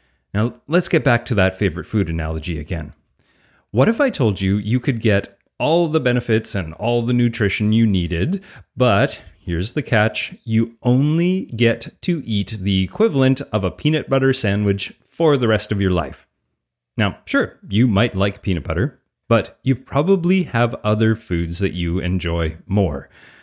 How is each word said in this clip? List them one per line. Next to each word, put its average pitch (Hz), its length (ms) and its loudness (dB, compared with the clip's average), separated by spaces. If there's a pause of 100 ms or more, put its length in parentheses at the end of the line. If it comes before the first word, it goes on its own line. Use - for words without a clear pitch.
(320)
Now, 113 360 -2
let's 170 180 2
get 151 160 2
back 120 240 2
to 113 80 -2
that 95 220 2
favorite 85 300 -2
food 98 220 -2
analogy 80 480 -4
again. 73 360 -8 (800)
What 131 160 4
if 233 120 0
I 269 100 2
told 107 300 0
you 98 180 2
you 110 200 -2
could 120 220 -4
get 104 360 0 (220)
all 160 300 0
the 156 100 0
benefits 120 560 0
and 82 200 -6
all 120 280 -2
the 120 100 -2
nutrition 113 600 0
you 113 120 4
needed, 95 600 0 (320)
but 120 440 0 (240)
here's 87 280 -4
the 147 100 -4
catch, - 640 -2
you 113 400 0
only 156 600 2
get - 560 -2
to 170 220 -2
eat 104 360 -4
the 95 240 2
equivalent 135 560 2 (120)
of 98 120 0
a 87 80 -2
peanut 151 360 -2
butter 135 240 2
sandwich 101 600 -2 (160)
for 156 280 2
the 123 120 2
rest 107 240 0
of 98 80 0
your 95 100 2
life? - 380 -4 (680)
Now, 104 280 -2
sure, - 340 -2 (100)
you 113 200 2
might 107 260 2
like 98 280 -2
peanut 87 200 -2
butter, 92 380 -4 (260)
but - 380 0
you 131 100 2
probably 175 720 0
have 120 400 -2
other 110 320 2
foods 85 420 -4
that 98 140 0
you 85 260 -2
enjoy 85 680 -2
more. 92 440 -2 (320)